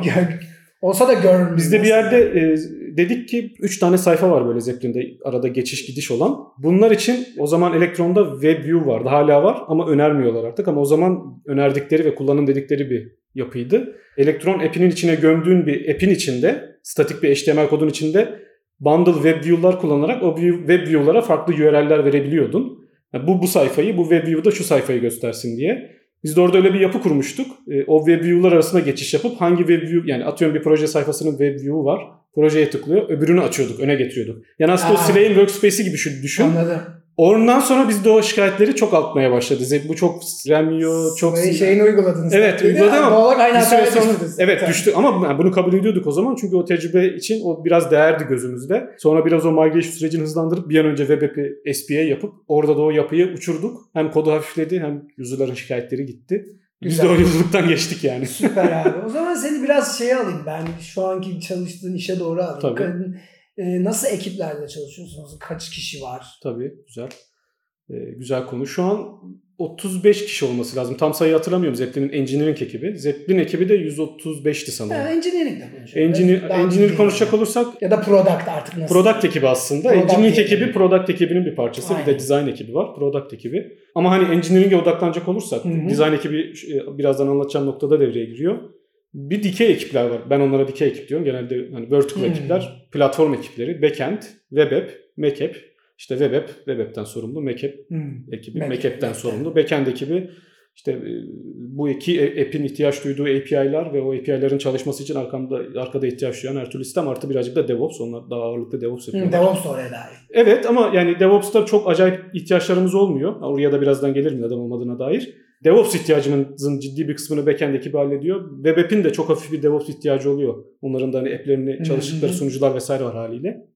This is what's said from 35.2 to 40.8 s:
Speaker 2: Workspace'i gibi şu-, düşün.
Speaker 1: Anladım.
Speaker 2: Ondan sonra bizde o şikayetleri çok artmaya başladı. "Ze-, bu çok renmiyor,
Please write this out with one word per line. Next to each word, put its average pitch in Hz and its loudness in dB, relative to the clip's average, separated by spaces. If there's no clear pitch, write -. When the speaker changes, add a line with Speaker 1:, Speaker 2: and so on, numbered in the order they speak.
Speaker 2:
Workspace'i 196 4
gibi 156 -4
şu-, 135 -6
düşün. 165 0
Speaker 1:
Anladım. 170 2
Speaker 2:
Ondan 226 6
sonra 262 4
bizde 208 2
o 214 8
şikayetleri 202 2
çok 208 0
artmaya 143 2
başladı. 123 0
"Ze-, 143 -2
bu 160 -4
çok 170 -2
renmiyor, 160 0